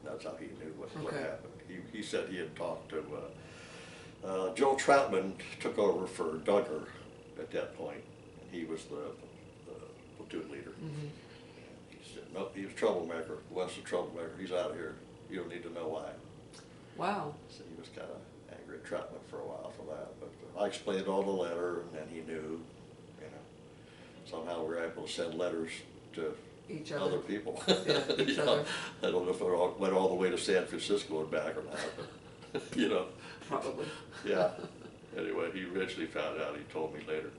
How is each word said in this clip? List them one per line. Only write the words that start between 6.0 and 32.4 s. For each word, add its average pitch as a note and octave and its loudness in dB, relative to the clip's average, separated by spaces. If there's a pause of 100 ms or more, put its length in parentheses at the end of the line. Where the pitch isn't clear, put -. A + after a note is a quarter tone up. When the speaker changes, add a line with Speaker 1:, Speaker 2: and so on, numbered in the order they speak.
Speaker 1:
for D#2+ 0
Duggar F2+ 4 (520)
at D#2+ -6
that - -2
point, D2 -6 (380)
and F2+ -14
he E2+ -4
was D#2+ -6
the, D2 -6 (560)
the - -12 (440)
platoon - -6
leader. C#3 -8
Speaker 2:
Mm-hmm. D3 -6 (840)
Speaker 1:
He - -16
said, - -10 (100)
"Nope, F#2 -4
he G2 -4
was - -8
a - -10
troublemaker. E2 2 (140)
Wes F2+ 0
a - -10
troublemaker. E2+ -2
He's F#2 -4
out F2 2
of D#2+ -4
here. E2+ -4 (340)
You F#2+ -4
don't E2+ -4
need F2 -6
to E2+ -6
know E2 -2
why." D#2 -2 (880)
Speaker 2:
Wow. E3+ 0 (160)
Speaker 1:
So - -14
he - -10
was - -12
kinda - -8 (320)
angry - -10
at - -12
Troutman - -4
for - -6
a - -6
while - -6
for - -10
that. - -8
But, - -10 (280)
uh, G#2 6
I G2+ 6
explained F#2+ 2
all G2 6
the G2 4
letter, F2 2
and E2 -8
then D#2 -6
he E2 -6
knew, D#2+ -4 (600)
you D#2 -10
know. - -12 (800)
Somehow E2 -2
we D#2 0
were E2+ 2
able E2 -2
to D2+ -6
send E2 0
letters E2 2 (420)
to E2 0 (360)
Speaker 2:
Each D#3 -4
Speaker 1:
other C#3+ 2
Speaker 2:
other. - 4
Speaker 1:
people. - -2
Speaker 2:
Yeah, - 8
Speaker 1:
<laughs> - 4
Speaker 2:
each - 6
Speaker 1:
Yeah. - 4
Speaker 2:
other. - 6 (380)
Speaker 1:
I - 6
don't F2+ 4
know F#2 4
if F#2 2
it - 2
all, F2+ 6
went F#2+ 6
all F#2+ 8
the F2+ 4
way F#2 6
to F2 4
San F2+ 6
Francisco E2 2
and D#2 0
back D#2 2
or D#2 -2
not, D2+ -4 (760)